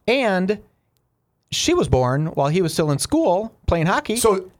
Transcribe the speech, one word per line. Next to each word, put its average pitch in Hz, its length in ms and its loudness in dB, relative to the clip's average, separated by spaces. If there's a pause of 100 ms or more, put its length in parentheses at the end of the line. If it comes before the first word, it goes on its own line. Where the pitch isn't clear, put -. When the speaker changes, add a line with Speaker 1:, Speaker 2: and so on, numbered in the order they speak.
Speaker 1:
And 208 520 0 (920)
she - 200 0
was 320 160 0
born 131 380 2
while 143 200 -2
he 165 140 0
was 160 120 0
still 156 180 0
in 139 80 0
school 220 540 0 (140)
playing 170 180 0
hockey. 220 300 -2
Speaker 2:
So 208 340 0 (100)